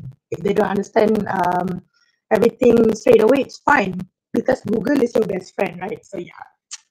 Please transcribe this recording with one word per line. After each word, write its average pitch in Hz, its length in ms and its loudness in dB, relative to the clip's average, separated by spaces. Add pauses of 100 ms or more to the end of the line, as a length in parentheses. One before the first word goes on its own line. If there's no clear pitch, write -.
(300)
if - 80 -8
they 202 140 -2
don't 202 160 0
understand, 208 580 0
um, 180 560 -4 (500)
everything 226 600 4
straight 226 280 4
away, 262 180 4
it's - 180 -10
fine, 196 420 0 (320)
because 233 300 -2
Google 233 400 -2
is 240 120 0
your 220 120 0
best 185 280 -8
friend, 180 260 -6
right? - 240 -10
So 190 140 -16
yeah, - 280 -16 (440)